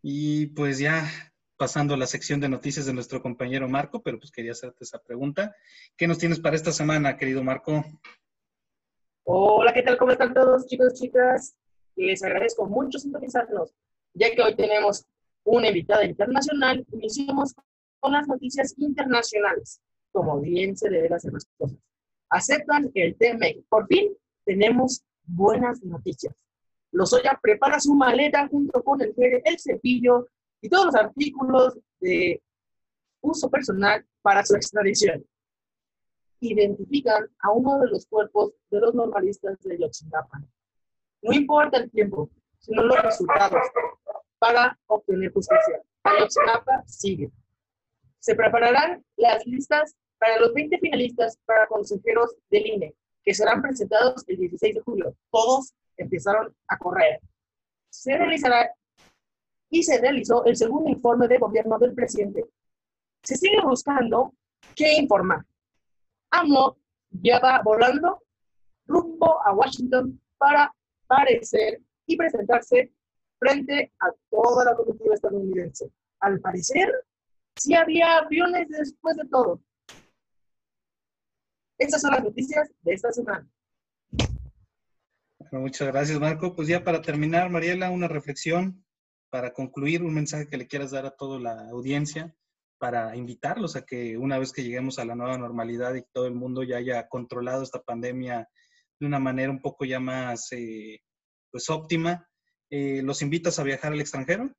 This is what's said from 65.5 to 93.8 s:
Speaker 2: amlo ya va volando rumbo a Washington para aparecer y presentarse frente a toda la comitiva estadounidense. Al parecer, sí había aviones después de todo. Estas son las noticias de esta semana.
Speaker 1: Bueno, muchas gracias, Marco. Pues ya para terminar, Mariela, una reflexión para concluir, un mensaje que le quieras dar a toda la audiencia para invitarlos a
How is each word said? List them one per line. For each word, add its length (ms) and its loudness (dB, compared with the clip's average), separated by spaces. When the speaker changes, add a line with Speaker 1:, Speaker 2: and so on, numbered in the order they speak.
Speaker 2:
amlo 420 4
ya 280 2
va 240 4
volando 600 2
rumbo 600 2
a 80 4
Washington 640 0
para 380 4
aparecer 760 2
y 100 0
presentarse 760 0
frente 640 0
a 80 0
toda 340 4
la 120 4
comitiva 380 0
estadounidense. 760 -6
Al 200 0
parecer, 520 -2
sí 180 0
había 440 4
aviones 500 -2
después 480 -6
de 120 -8
todo. 320 0
Estas 240 -2
son 100 0
las 120 0
noticias 440 -4
de 120 -2
esta 180 -4
semana. 360 -8
Speaker 1:
Bueno, 220 -12
muchas 280 -6
gracias, 300 -2
Marco. 360 -4
Pues 140 -6
ya 160 -2
para 160 -2
terminar, 500 -2
Mariela, 400 -4
una 180 -4
reflexión 760 -6
para 220 -8
concluir, 500 -6
un 120 -6
mensaje 340 -6
que 80 -12
le 100 -10
quieras 260 -10
dar 140 -8
a 100 -16
toda 240 -12
la 300 -12
audiencia 640 -8
para 380 -6
invitarlos 600 -8
a 80 -12